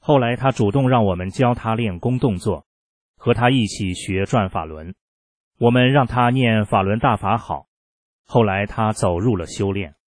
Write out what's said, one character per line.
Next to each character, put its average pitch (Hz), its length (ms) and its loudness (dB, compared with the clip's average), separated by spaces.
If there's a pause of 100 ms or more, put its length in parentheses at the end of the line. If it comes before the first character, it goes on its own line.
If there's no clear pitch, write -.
后 147 180 2
来 120 160 0
他 123 160 0
主 110 220 0
动 131 180 2
让 120 140 4
我 95 100 2
们 90 160 -6
教 123 240 2
他 113 220 -4
练 107 240 -4
功 123 180 -2
动 113 180 0
作， 87 300 -6 (500)
和 - 160 0
他 120 160 2
一 127 180 2
起 92 280 -4
学 95 320 -4
转 104 240 0
法 87 140 -6
轮。 78 300 -14 (600)
我 117 140 4
们 127 220 4
让 139 140 4
他 123 240 2
念 117 360 2
法 104 160 0
轮 98 160 0
大 123 180 0
法 107 220 -2
好。 - 300 -10 (560)
后 117 200 2
来 101 220 0
他 107 260 -2
走 90 260 0
入 107 180 0
了 82 100 -6
修 98 260 -4
炼。 92 220 -6 (140)